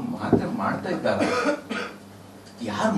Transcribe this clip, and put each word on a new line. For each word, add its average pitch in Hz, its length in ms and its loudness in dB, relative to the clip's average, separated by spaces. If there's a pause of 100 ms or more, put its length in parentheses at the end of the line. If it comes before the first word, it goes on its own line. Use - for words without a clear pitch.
(180)
ಮಾತೇ - 300 4 (140)
ಮಾಡ್ತಾ - 340 0
ಇದ್ದಾರೆ. - 320 2 (1400)
ಯಾರು 214 280 2